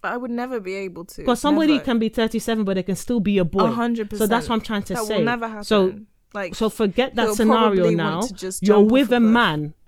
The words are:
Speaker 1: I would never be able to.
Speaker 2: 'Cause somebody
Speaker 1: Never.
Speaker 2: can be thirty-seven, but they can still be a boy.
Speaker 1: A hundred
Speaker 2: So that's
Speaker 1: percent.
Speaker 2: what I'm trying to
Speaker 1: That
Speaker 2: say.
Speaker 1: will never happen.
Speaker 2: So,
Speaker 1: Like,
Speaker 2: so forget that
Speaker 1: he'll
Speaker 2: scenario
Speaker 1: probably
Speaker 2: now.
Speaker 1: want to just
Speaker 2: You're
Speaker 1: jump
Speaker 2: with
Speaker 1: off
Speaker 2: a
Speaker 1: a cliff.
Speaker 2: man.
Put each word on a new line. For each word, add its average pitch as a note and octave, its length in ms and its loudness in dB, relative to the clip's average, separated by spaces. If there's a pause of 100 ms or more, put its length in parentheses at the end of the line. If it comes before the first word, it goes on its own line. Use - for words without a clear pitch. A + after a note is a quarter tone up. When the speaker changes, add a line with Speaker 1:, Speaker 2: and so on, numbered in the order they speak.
Speaker 1:
I G3 140 -6
would B3 140 -8
never A#3+ 300 -6
be F#3 140 -8
able F3+ 320 -10
to. - 180 -16
Speaker 2:
'Cause A#3+ 160 0
somebody D4+ 340 2
Speaker 1:
Never. B3+ 100 -2
Speaker 2:
can A#3 140 0
be A3 120 0
thirty-seven, A3+ 540 -2
but F#3+ 100 -2
they - 80 -2
can F#3 120 -2
still A#3+ 260 -2
be G3+ 180 2
a F#3 60 2
boy. G3 200 2
Speaker 1:
A A#3 60 2
hundred A#3 420 -2
Speaker 2:
So G#3+ 140 0
that's A#3 200 0
Speaker 1:
percent. - 40 -10
Speaker 2:
what B3+ 60 0
I'm A#3+ 40 -2
trying G#3 240 -4
to G3 100 -8
Speaker 1:
That A#3 100 -4
Speaker 2:
say. A3 140 -4
Speaker 1:
will B3+ 60 2
never A#3 240 -4
happen. G#3+ 160 -12
Speaker 2:
So, G3 300 2 (400)
Speaker 1:
Like, F3+ 200 -8
Speaker 2:
so A3 140 0
forget A3+ 480 -2
that A#3 60 0
Speaker 1:
he'll G#3+ 140 0
Speaker 2:
scenario A3 400 4
Speaker 1:
probably F3 180 2
Speaker 2:
now. D#3+ 240 -2
Speaker 1:
want A3+ 100 -2
to G3+ 60 -10
just F#3 280 -10
Speaker 2:
You're G#3 180 6
Speaker 1:
jump G#3+ 120 8
Speaker 2:
with C4+ 160 4
Speaker 1:
off A3+ 40 2
Speaker 2:
a A#3+ 40 2
Speaker 1:
a A#3+ 40 4
cliff. A3 120 4
Speaker 2:
man. D#3 420 0 (140)